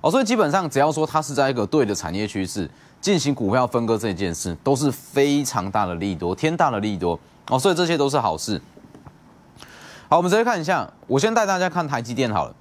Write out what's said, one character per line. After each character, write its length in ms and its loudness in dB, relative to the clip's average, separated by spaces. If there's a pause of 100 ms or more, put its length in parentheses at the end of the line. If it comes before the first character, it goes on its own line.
哦， 80 2
所 120 4
以 20 2
基 120 0
本 160 2
上 180 0
只 100 0
要 120 4
说 140 0
它 160 -2
是 120 -8
在 160 2
一 40 -2
个 120 0
对 200 2
的 80 -2
产 200 -6
业 120 -4
趋 200 -4
势， 240 -6 (320)
进 180 2
行 160 0
股 160 -2
票 160 2
分 180 0
割 120 2
这 160 -2
件 200 -2
事， 300 -6
都 120 2
是 160 0
非 520 0
常 260 -4
大 160 0
的 100 -4
利 200 -4
多， 180 -4
天 220 -2
大 160 2
的 80 -2
利 180 -4
多。 220 -2 (300)
哦， 100 0
所 120 2
以 40 2
这 100 0
些 120 0
都 120 2
是 100 2
好 180 -2
事。 240 -4 (1500)
好， 80 6
我 40 6
们 100 2
直 60 4
接 60 4
看 160 0
一 40 -6
下， 260 0 (180)
我 120 2
先 140 2
带 120 4
大 140 0
家 100 2
看 180 -2
台 140 -2
积 120 -8
电 200 0
好 120 0
了。 160 -16